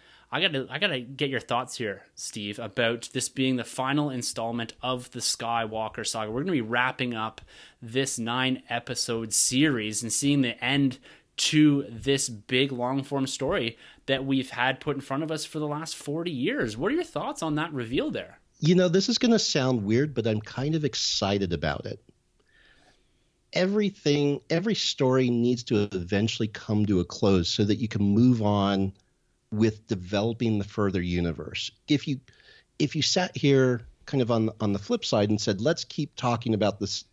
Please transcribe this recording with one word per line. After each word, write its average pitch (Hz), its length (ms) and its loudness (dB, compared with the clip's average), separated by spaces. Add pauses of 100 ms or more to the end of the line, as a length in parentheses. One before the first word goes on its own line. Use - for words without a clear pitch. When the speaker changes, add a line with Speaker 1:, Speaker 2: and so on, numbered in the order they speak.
(300)
Speaker 1:
I 143 120 -2
gotta, 143 260 0
I 135 100 -6
gotta 165 220 0
get 135 300 -4
your 127 100 -2
thoughts 123 380 -2
here, 101 240 -4 (120)
Steve, 104 440 -8
about 117 560 -2
this 127 160 -2
being 131 260 0
the 117 80 -4
final 139 460 0
installment 120 720 -4
of 127 300 -4
the 120 80 -10
Skywalker 110 840 -2
saga. 107 240 -4
We're 123 120 -2
gonna 185 100 -2
be 143 80 2
wrapping 123 540 0
up 110 260 -6 (400)
this 123 380 -2
nine-episode 120 1160 -4
series 123 680 0
and 113 100 -6
seeing 143 300 2
the 120 200 -2
end 135 360 2 (400)
to 151 500 4
this 131 400 -2
big 127 440 0
long-form 131 540 -2
story 135 520 -4 (260)
that 135 220 0
we've 135 240 0
had 131 300 0
put 143 160 -4
in 135 40 -6
front 135 220 -4
of 160 80 -4
us 156 160 -6
for 160 140 -8
the 151 60 -4
last 151 300 -6
forty 165 360 -4
years. 143 440 -2
What 175 160 -2
are 311 40 0
your 349 80 -2
thoughts 233 380 -6
on 156 120 -2
that 156 180 -2
reveal 139 380 -2
there? 104 300 -8 (200)
Speaker 2:
You 165 140 6
know, 180 140 6
this 190 200 2
is 240 80 2
gonna 226 220 4
sound 127 460 2
weird, 110 280 2
but 113 140 -2
I'm 107 160 0
kind 143 320 -4
of 151 100 0
excited 147 720 0
about 76 320 -2
it. 107 160 -12 (1500)
Everything, 175 960 2
every 185 240 0
story 127 560 2
needs 120 340 2
to 104 280 2
eventually 101 560 0
come 107 360 -2
to 98 160 4
a 85 60 0
close 95 420 2
so - 160 0
that 101 120 2
you 107 120 -2
can 104 140 -2
move 110 400 4
on 98 500 2 (580)
with 107 360 0
developing 107 720 0
the 98 60 -2
further 98 360 0
universe. 85 680 -2 (180)
If 147 180 2
you, 135 140 -4 (580)
if - 160 0
you 156 60 -2
sat 180 340 0
here 131 520 4 (180)
kind 139 160 0
of 117 100 2
on, 110 200 2 (100)
on 104 140 2
the 98 40 -2
flip - 280 -2
side 104 240 4
and 104 100 2
said, 98 220 -2
"Let's 156 220 0
keep - 300 -6
talking 117 380 -2
about 101 260 0
this, - 340 -6